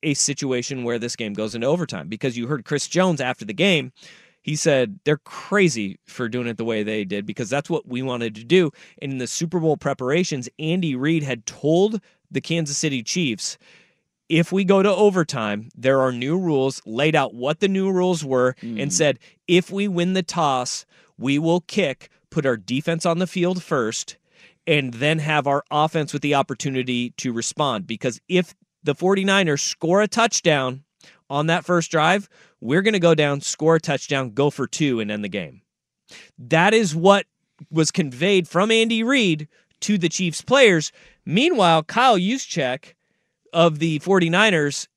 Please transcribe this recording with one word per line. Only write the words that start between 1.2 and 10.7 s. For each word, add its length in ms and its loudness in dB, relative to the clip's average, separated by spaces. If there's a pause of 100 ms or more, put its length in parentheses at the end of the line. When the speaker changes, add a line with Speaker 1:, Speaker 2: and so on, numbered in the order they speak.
Speaker 1:
goes 220 -6
into 120 -4
overtime. 420 -2
Because 280 -4
you 120 -6
heard 160 -6
Chris 240 -4
Jones 320 0
after 240 -4
the 80 -8
game, 400 0 (480)
he 160 -4
said, 480 0
"They're 140 2
crazy 880 0
for 220 -6
doing 200 -4
it 80 -6
the 80 -4
way 180 0
they 220 -2
did 220 -6
because 240 -8
that's 200 -4
what 160 -4
we 160 -6
wanted 340 -4
to 80 -16
do." 260 4 (300)
And 120 -8
in 60 -6
the 100 -4
Super 320 -4
Bowl 160 0
preparations, 720 -2 (100)
Andy 380 -2